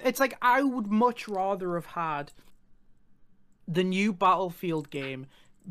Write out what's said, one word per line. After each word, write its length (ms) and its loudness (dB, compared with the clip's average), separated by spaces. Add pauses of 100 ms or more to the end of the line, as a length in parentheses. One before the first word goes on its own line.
it's 160 0
like, 240 0
I 200 4
would 260 0
much 400 2
rather 480 -2
have 100 -6
had 460 -6 (1400)
the 160 2
new 280 2
Battlefield 760 0
game 360 -8 (440)